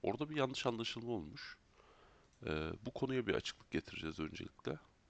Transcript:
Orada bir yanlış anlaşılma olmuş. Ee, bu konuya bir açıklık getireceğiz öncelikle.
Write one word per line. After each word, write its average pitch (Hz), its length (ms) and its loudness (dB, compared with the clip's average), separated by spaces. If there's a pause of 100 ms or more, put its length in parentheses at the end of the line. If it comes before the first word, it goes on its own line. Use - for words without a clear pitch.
Orada 135 260 2
bir 151 60 -4
yanlış 135 300 2
anlaşılma 117 460 2
olmuş. 82 460 -4 (880)
Ee, 78 260 2 (140)
bu 123 80 -4
konuya 131 340 2
bir 82 80 6
açıklık - 360 -2
getireceğiz - 480 -2
öncelikle. 78 600 -4 (300)